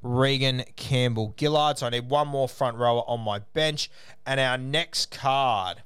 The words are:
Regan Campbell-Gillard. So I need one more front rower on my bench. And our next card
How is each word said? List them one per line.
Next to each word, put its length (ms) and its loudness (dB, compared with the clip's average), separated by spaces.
Regan 640 2
Campbell-Gillard. 1000 2
So 100 -4
I 40 -2
need 180 -4
one 180 2
more 220 0
front 300 -2
rower 280 4
on 140 -2
my 200 -2
bench. 500 -2
And 160 0
our 160 2
next 540 -4
card 760 0